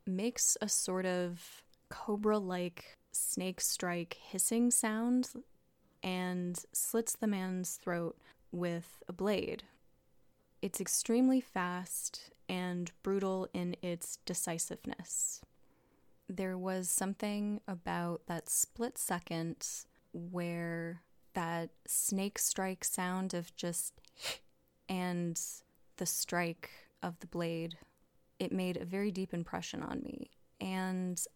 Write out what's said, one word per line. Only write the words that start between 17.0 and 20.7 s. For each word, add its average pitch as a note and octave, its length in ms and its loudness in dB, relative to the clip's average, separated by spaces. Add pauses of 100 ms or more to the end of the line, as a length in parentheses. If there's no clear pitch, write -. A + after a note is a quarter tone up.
about F3 580 -2
that E3+ 220 -4
split - 500 0
second E3 720 -2 (440)
where E3+ 920 -4 (320)